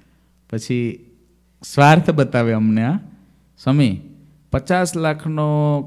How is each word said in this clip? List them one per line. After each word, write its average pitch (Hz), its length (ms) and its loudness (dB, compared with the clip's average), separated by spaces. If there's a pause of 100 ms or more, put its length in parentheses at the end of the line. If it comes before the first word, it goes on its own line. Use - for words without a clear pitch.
(500)
પછી 117 560 -6 (580)
સ્વાર્થ 151 460 4
બતાવે 127 420 0
અમને. 110 320 0
આ 147 120 -2 (680)
સ્વામી, 127 380 0 (520)
પચાસ 180 440 -2
લાખનો 151 920 -2